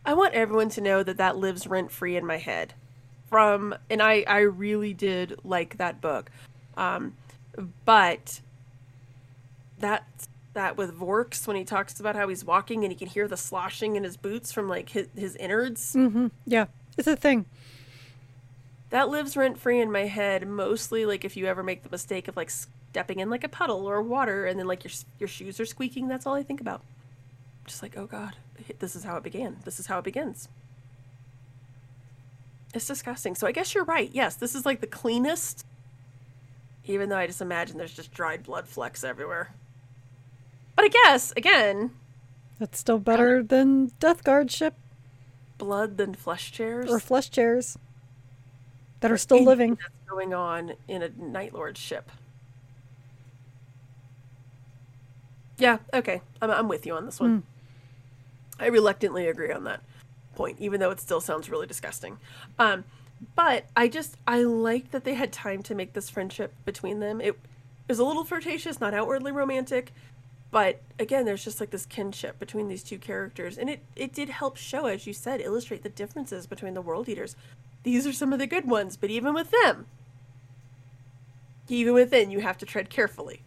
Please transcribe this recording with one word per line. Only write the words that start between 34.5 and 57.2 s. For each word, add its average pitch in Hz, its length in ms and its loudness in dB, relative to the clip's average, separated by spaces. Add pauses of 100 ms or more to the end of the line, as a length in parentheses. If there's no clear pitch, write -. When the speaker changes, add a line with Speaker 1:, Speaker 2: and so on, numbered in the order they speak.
Speaker 1:
is, 269 100 -8
like, 269 160 0
the 220 60 -6
cleanest, 247 800 -2 (1200)
even 196 260 -2
though 196 80 0
I 180 80 0
just 180 160 -8
imagine 170 340 -4
there's 160 180 -10
just - 180 -18
dried 165 320 -4
blood 175 220 -8
flecks - 380 -10
everywhere. 131 460 -8 (1300)
But 415 100 8
I - 20 6
guess, 403 480 8
again, 233 540 4 (680)
Speaker 2:
That's - 200 -6
still 226 200 4
better 240 420 6
Speaker 1:
uh, - 60 -2
Speaker 2:
than 269 540 6
Death 330 240 4
Guard 277 260 6
ship. 311 240 -2 (840)
Speaker 1:
Blood 202 400 -2
than 202 160 0
flush - 380 -8
chairs. 233 380 -4
Speaker 2:
Or 233 100 2
flush 262 300 0
chairs 240 460 2 (1200)
that 226 100 2
are 226 40 6
Speaker 1:
Or 214 40 2
Speaker 2:
still - 200 8
Speaker 1:
anything 254 100 10
Speaker 2:
living. 240 280 8
Speaker 1:
that's - 340 -16
going 190 240 -4
on 170 400 -4 (140)
in 185 140 -6
a 170 80 -4
Night 170 440 -10
Lord 156 240 -10
ship. - 320 -10 (3500)
Yeah, 240 200 6 (140)
okay. 202 300 -2 (180)
I'm, 220 100 0
I'm 220 180 0
with 165 180 -4
you 165 80 -6
on 165 100 -6
this - 160 -14